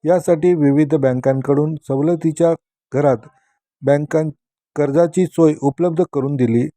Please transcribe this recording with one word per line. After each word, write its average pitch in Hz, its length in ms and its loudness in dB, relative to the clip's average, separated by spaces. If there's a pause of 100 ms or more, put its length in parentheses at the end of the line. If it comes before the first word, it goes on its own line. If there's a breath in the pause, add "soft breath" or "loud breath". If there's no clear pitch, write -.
यासाठी 175 500 2
विविध 147 400 2
बँकांकडून 135 800 0 (140)
सवलतीच्या 160 640 0 (380)
घरात 139 240 2 (680)
बँकां-, 147 480 0 (460)
कर्जाची 160 500 0
सोय 160 360 2
उपलब्ध 165 400 -2 (100)
करून 143 240 -4
दिली. 120 400 0